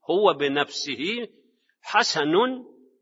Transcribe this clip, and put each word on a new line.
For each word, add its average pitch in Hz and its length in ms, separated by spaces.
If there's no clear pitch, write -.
هو 185 240
بنفسه 143 960
حسن 214 840